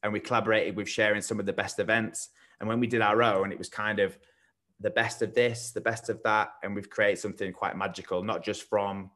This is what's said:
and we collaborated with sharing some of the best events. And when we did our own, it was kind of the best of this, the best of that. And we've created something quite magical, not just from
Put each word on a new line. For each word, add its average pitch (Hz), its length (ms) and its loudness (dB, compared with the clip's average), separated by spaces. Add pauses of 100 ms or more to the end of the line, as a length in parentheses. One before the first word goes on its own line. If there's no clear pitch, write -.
and 104 100 0
we 107 80 -2
collaborated 107 560 2
with 101 140 -4
sharing 104 320 2
some 104 180 -4
of 98 60 -2
the 98 80 -2
best 98 260 -2
events. 110 500 0 (300)
And 104 80 -4
when 113 120 0
we 120 80 2
did 117 140 2
our 107 200 4
own, 101 300 4
it - 80 -10
was 110 100 -10
kind 107 300 -2
of 98 180 2 (640)
the 104 100 0
best - 320 0
of 107 140 -2
this, 120 360 2
the - 100 -6
best 113 280 -2
of 104 140 -4
that. 107 300 2 (100)
And 101 100 -6
we've 101 160 -8
created 101 300 2
something 98 340 -6
quite - 240 -4
magical, 92 460 -4
not 104 200 -4
just - 240 -6
from 98 480 -2